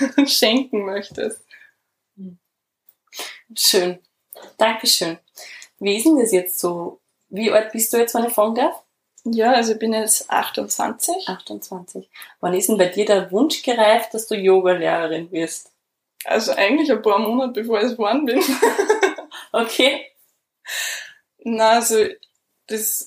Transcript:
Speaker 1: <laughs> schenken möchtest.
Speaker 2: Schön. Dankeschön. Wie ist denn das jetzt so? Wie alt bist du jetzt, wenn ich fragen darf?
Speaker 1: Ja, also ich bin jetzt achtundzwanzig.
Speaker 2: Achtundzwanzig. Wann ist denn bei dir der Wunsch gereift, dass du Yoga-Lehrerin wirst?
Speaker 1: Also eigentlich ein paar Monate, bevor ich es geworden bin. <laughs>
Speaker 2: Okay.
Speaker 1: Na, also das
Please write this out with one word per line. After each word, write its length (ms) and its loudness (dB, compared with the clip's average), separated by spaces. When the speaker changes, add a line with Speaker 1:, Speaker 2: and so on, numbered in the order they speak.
Speaker 1:
<laughs> 220 2
schenken 600 0
möchtest. 560 -8
Speaker 2:
Schön. 440 0
Dankeschön. 600 0
Wie 180 0
ist 80 -4
denn 120 6
das 140 2
jetzt 280 0
so? 400 -4
Wie 220 -2
alt 200 2
bist 220 -4
du 40 2
jetzt, 180 2
wenn 100 0
ich 80 -4
fragen 220 0
darf? 280 0
Speaker 1:
Ja, 300 2
also 200 2
ich 60 -4
bin 140 -2
jetzt 360 -2
achtundzwanzig. 960 -4
Speaker 2:
Achtundzwanzig. 840 -14
Wann 140 -2
ist 160 0
denn 80 2
bei 100 4
dir 180 0
der 260 2
Wunsch 320 2
gereift, 500 4
dass 140 -6
du 80 -4
Yoga-Lehrerin 960 2
wirst? 400 -8
Speaker 1:
Also 300 0
eigentlich 380 2
ein 100 0
paar 180 2
Monate, 420 -2
bevor 180 -2
ich 60 2
es 80 -2
geworden 320 0
bin. 220 2
<laughs> 40 0
Speaker 2:
Okay. 540 0
Speaker 1:
Na, 360 2
also 280 4
das 400 -6